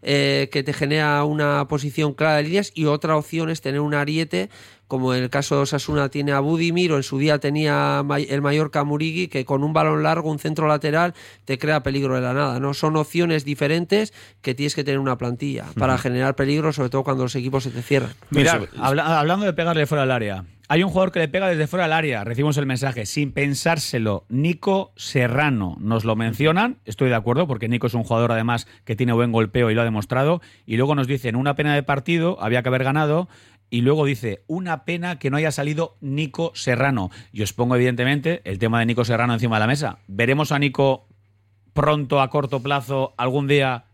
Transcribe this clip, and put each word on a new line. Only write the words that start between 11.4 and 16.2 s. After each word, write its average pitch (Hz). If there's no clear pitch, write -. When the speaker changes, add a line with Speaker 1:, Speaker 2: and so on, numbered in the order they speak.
Speaker 1:
te 135
crea 151
peligro 139
de 127
la 127
nada, 135
¿no? 139
Son 156
opciones 160
diferentes 165
que 131
tienes 143
que 147
tener 139
una 135
plantilla 123
para 127
Speaker 2:
Ujú. 123
Speaker 1:
generar 131